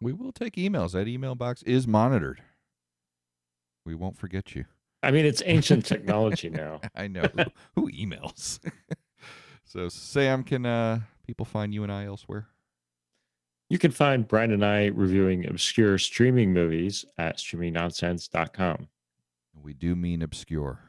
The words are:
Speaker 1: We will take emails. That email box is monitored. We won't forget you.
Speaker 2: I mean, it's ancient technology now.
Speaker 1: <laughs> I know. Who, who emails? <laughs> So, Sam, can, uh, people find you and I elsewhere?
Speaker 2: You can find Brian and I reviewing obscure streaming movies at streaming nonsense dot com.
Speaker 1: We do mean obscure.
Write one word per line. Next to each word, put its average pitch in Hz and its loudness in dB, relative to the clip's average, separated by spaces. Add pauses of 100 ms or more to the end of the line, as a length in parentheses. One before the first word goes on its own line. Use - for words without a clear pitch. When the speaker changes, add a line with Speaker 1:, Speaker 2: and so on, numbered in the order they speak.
Speaker 1:
We 120 -2
will 254 -10
take 233 -8
emails. 175 0
That 92 -2
email 127 -6
box 123 -6
is 127 4
monitored. 107 2 (1400)
We 82 -8
won't 90 -8
forget 95 -8
you. 64 -6 (360)
Speaker 2:
I 135 2
mean, 151 6
it's 147 2
ancient 151 6
technology 104 0
now. 78 -6
Speaker 1:
<laughs> - -14
I 101 -6
know. 92 -4 (120)
Who, - 2 (320)
who - -2
emails? - -10
<laughs> 165 -8 (960)
So, 90 -8
Sam, 131 0
can, 123 -2
uh, 113 0 (260)
people 113 -8
find 104 -4
you 104 -4
and 101 -4
I 101 -8
elsewhere? 101 -12 (1200)
Speaker 2:
You 180 0
can 165 4
find 131 2
Brian 113 2
and 104 2
I 104 4
reviewing 92 2
obscure 101 2
streaming 120 4
movies 85 0 (120)
at 82 -4
streaming 85 -6
nonsense 87 -2
dot 82 -4
com. 87 -2 (720)
Speaker 1:
We 73 -16
do 82 -2
mean 87 -2
obscure. 73 -6